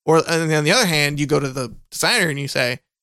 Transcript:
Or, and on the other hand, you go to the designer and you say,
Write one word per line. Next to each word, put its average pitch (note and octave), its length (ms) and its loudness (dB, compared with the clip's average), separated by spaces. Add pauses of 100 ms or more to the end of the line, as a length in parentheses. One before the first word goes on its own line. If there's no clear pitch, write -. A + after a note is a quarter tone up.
Or, D#3+ 120 4 (100)
and D#3+ 240 0
on D3+ 140 2
the D#3 60 2
other A#3+ 140 2
hand, D3 320 0
you D3 80 0
go D3 140 2
to C#3 80 -4
the B2+ 260 -8 (160)
designer G3+ 380 0
and C#3+ 120 -4
you C#3 100 -6
say, B2+ 300 -2 (240)